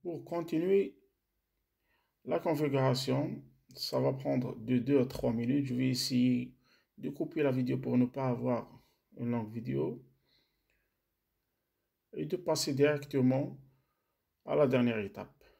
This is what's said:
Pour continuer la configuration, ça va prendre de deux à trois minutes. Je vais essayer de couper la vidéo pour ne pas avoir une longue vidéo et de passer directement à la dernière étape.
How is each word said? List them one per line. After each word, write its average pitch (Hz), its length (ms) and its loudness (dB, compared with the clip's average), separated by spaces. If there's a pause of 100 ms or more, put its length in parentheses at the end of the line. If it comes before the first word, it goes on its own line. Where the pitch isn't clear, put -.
Pour 165 180 -6
continuer 175 760 0 (1300)
la 160 120 -2
configuration, 139 1040 0 (320)
ça - 240 -4
va 139 140 2
prendre 135 460 -2
de 120 180 0
deux 131 240 4
à 123 60 2
trois 127 260 -2
minutes. 123 320 0
Je 127 100 -4
vais 131 140 0
essayer 123 680 0 (440)
de 143 100 -8
couper 151 340 -4
la 139 80 4
vidéo 127 280 0
pour 123 180 -2
ne 123 80 6
pas 131 240 -2
avoir 120 400 -2 (480)
une 120 140 -4
longue 110 200 -4
vidéo 135 560 -4 (2000)
et 151 140 -6
de 170 100 -4
passer 156 380 -2
directement 139 840 2 (840)
à 147 100 -4
la 147 120 6
dernière 123 320 2
étape. 104 440 -10 (180)